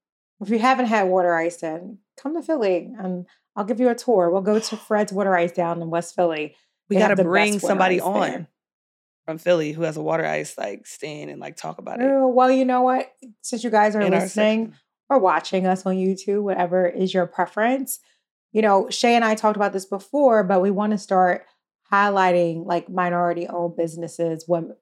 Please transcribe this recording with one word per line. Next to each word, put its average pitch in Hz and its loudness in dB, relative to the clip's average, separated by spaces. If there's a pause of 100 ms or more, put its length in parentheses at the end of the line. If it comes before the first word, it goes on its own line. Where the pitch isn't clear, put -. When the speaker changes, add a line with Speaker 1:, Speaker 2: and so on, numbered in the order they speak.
(420)
Speaker 1:
if 196 -8
you 226 0
haven't 247 2
had 208 0
water 180 2
ice, 170 -2
then 170 -10 (180)
come 302 -8
to 330 -6
Philly 220 -2
and 180 -8 (320)
I'll 202 -4
give 220 -2
you 247 4
a 233 0
tour. 196 2
We'll 190 2
go 214 2
to 220 -6
Speaker 2:
<gasps> - -20
Speaker 1:
Fred's 208 0
Water 196 0
Ice 175 2
down 170 -4
in 165 -8
West 170 -4
Philly. 156 -2 (340)
Speaker 2:
We 202 0
Speaker 1:
They 190 4
have 214 4
Speaker 2:
gotta 190 4
Speaker 1:
the 170 2
Speaker 2:
bring 208 2
Speaker 1:
best 202 -4
water 170 0
Speaker 2:
somebody 185 2
Speaker 1:
ice - -4
Speaker 2:
on 202 0
Speaker 1:
there. 160 -6 (800)
Speaker 2:
from 160 -8
Philly 160 2
who 160 -10
has 156 -4
a 151 -6
water 160 -2
ice, 156 -4
like, - -10
stand 147 -14
and, 147 -16
like, 147 -16
talk 160 -12
about - -10
it. 254 0
Speaker 1:
Oh, 269 2
well, 254 4
you 262 4
know 254 0
what? 254 0 (300)
Since 226 -8
you 240 -6
guys 214 4
are 214 0
Speaker 2:
In 190 2
our 190 2
Speaker 1:
listening 214 0
Speaker 2:
section. - -20 (300)
Speaker 1:
or 269 4
watching 185 2
us 185 0
on 190 0
YouTube, 190 -2
whatever 180 0
is 185 -2
your 180 2
preference, 214 -2 (540)
you 214 2
know, 196 4
Shay 233 2
and 233 4
I 220 2
talked 214 0
about 202 0
this 190 -6
before, 220 2
but 185 2
we 196 2
wanna 208 0
start 185 0 (460)
highlighting, 180 2
like, 175 -4
minority-owned 175 -2
businesses, 165 -6
wom-, 170 -2